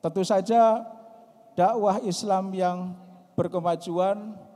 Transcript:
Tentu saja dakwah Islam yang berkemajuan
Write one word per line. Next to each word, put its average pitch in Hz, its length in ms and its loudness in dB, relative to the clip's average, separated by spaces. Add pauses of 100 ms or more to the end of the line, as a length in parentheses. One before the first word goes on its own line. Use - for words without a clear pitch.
Tentu 170 160 -2
saja 220 640 4 (720)
dakwah 202 480 2
Islam 190 480 -2
yang 180 400 -2 (400)
berkemajuan 180 1040 -2 (180)